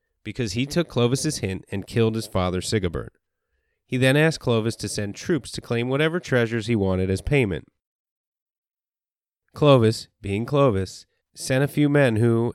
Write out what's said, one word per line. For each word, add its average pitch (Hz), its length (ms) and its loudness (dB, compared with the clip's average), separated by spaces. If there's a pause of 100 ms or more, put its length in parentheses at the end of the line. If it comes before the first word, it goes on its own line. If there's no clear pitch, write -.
(260)
because 107 260 -6
he 120 140 -2
took 165 240 -2
Clovis's 131 480 0
hint 95 340 -6
and 98 160 -6
killed 110 280 0
his 113 120 -6
father 90 320 -2
Sigebert. 87 540 -4 (760)
He - 80 -6
then 131 220 4
asked 156 240 2
Clovis 113 360 0
to 104 120 -8
send 101 260 -6
troops - 360 -4
to - 100 -12
claim 120 260 -4
whatever 156 320 0
treasures 117 480 -2
he 120 80 2
wanted 95 340 0
as 95 120 0
payment. 110 500 -2 (1800)
Clovis, 127 560 4 (120)
being 101 240 -2
Clovis, 117 600 0 (280)
sent 131 300 -2
a 143 60 0
few 147 180 0
men 139 300 4
who, 117 380 2